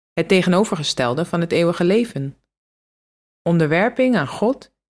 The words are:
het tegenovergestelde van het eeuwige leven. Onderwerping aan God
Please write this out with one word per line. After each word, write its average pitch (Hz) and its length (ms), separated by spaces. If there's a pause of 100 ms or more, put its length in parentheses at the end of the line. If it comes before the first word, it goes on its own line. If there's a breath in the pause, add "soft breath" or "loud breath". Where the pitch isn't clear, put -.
(140)
het 165 140
tegenovergestelde 170 960
van 170 160
het 170 100
eeuwige 170 320
leven. 175 540 (1040)
Onderwerping 180 760
aan 147 120
God - 460 (160)